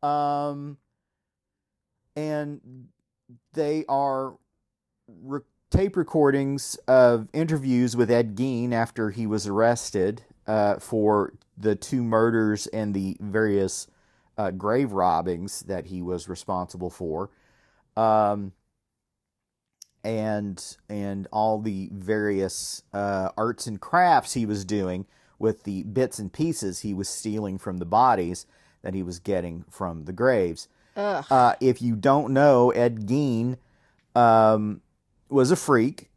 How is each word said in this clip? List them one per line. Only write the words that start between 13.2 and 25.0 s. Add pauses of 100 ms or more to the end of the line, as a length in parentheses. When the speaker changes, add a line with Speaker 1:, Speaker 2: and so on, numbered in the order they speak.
Speaker 1:
various, (500)
uh,
grave
robbings
that
he
was
responsible
for. (680)
Um, (1500)
and, (260)
and
all
the
various, (100)
uh,
arts
and
crafts
he
was
doing (320)